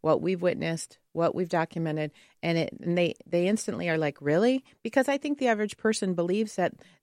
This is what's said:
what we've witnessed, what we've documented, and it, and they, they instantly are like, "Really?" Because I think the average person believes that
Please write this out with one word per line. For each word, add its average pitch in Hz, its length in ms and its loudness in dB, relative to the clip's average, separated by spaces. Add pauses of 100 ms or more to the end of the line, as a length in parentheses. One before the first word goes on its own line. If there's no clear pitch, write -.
what 156 200 4
we've 180 220 -2
witnessed, 165 560 -2 (140)
what 165 240 0
we've 175 120 -2
documented, 160 600 -2 (320)
and 165 160 0
it, 165 120 -2 (100)
and 175 180 0
they, 175 160 2 (120)
they 175 220 2
instantly 175 400 -2
are 160 100 0
like, 151 220 -2
"Really?" 208 440 2 (200)
Because 262 240 2
I 285 100 2
think 294 200 -4
the 254 100 0
average 214 280 0
person 214 380 0
believes 180 420 -2
that 180 180 0 (280)